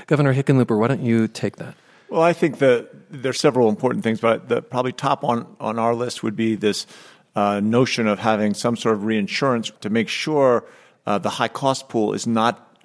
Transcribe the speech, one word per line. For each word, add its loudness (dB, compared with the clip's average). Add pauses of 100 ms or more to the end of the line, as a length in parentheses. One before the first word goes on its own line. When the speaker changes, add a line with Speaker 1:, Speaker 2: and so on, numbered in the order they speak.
Speaker 1:
Governor 2
Hickenlooper, 2
why 2
don't 0
you 2
take -6
that? -16 (360)
Speaker 2:
Well, 0
I 4
think 0
that 2 (220)
there -8
are -4
several 4
important 0
things, -2
but 0
the 0
probably -4
top -4
on, -2 (140)
on -6
our 0
list -8
would -4
be 0
this, -2 (500)
uh, 0
notion 2
of 0
having 0
some -2
sort 0
of -6
reinsurance -2 (120)
to -6
make 0
sure, 2 (420)
uh, 0
the -4
high -2
cost -4
pool 0
is -6
not -2